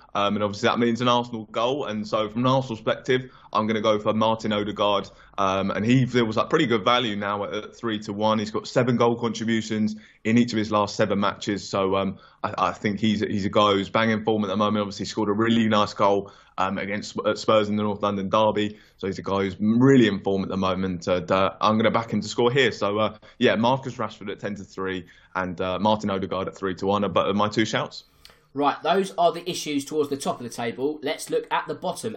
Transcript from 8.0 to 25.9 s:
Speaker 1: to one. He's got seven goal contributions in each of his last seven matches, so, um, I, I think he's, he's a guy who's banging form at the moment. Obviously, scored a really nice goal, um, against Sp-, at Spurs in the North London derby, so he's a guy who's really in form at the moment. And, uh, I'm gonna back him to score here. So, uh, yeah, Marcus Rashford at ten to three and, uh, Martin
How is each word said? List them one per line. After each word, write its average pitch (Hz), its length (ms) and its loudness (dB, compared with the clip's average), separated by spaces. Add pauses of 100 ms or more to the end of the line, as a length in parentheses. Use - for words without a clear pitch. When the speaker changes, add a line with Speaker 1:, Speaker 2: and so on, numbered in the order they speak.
Speaker 1:
to 107 120 -8
one. 107 280 2
He's 104 100 -4
got - 160 -4
seven 127 300 2
goal 120 180 4
contributions 110 800 -2 (300)
in 113 120 2
each 120 160 4
of 110 60 0
his 107 140 -2
last 104 240 2
seven 101 240 2
matches, 101 480 -2
so, 95 260 0
um, 98 240 -2 (240)
I, 104 160 -6
I 90 140 2
think 101 260 -4
he's, 107 220 0
he's 101 240 -2
a 101 60 -2
guy 104 200 4
who's 98 180 2
banging 110 360 0
form 110 180 0
at 101 60 -2
the 92 80 -4
moment. 107 240 2
Obviously, 101 260 -6
scored 107 220 -2
a 104 40 0
really 113 360 2
nice 104 260 2
goal, 101 380 2 (260)
um, 95 200 -2
against 101 340 -6
Sp-, 104 140 -6
at 107 120 2
Spurs 110 300 4
in 104 80 0
the 107 60 0
North 104 200 -2
London 101 280 -2
derby, 104 480 2 (180)
so - 100 -8
he's 95 120 -4
a 92 40 -10
guy 98 200 -2
who's 95 180 -4
really 117 480 6
in 98 120 0
form 98 220 0
at - 60 -4
the - 80 -6
moment. 95 500 -2
And, 90 240 0
uh, 95 300 2
I'm 107 160 4
gonna 110 140 4
back 113 220 -2
him 107 100 0
to - 60 -10
score 120 220 2
here. 127 220 4
So, 101 260 -2
uh, 107 200 -2 (180)
yeah, 113 200 4
Marcus 123 400 0
Rashford 104 340 -8
at 90 100 -10
ten 104 140 -6
to 95 100 -12
three 95 420 -6 (280)
and, 92 260 -4
uh, 92 180 -2
Martin 107 300 0